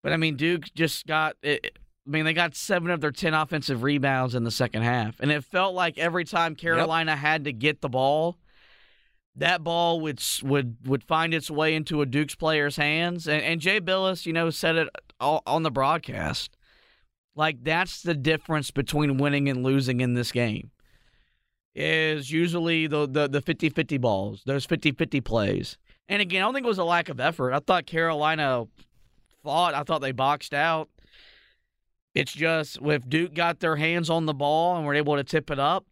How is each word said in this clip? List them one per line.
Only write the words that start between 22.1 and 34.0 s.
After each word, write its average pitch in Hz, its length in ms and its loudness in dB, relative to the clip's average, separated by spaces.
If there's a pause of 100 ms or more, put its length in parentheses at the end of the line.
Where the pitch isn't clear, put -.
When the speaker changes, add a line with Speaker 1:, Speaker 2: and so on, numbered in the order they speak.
Speaker 1:
usually 165 560 2
the, 151 220 0
the, 147 200 2
the 139 140 0
fifty 156 280 0
fifty 151 280 -2
balls, 101 480 0
those 135 200 -2
fifty 175 260 2
fifty 160 280 -2
plays. - 580 0 (300)
And 202 140 0
again, 185 220 0
I - 20 2
don't 240 80 2
think 269 120 -2
it 233 40 2
was 190 80 0
a 180 60 0
lack 170 260 0
of 127 100 -8
effort. 131 340 0
I 147 60 2
thought 175 280 0
Carolina 151 800 0 (760)
fought. 156 320 2
I 143 80 -2
thought 151 200 -2
they 135 100 -2
boxed 135 420 0
out. 156 360 0 (1200)
It's 139 200 -2
just 160 500 -2
if 139 260 -2
Duke 160 240 0
got 170 280 -2
their 160 160 0
hands 165 340 0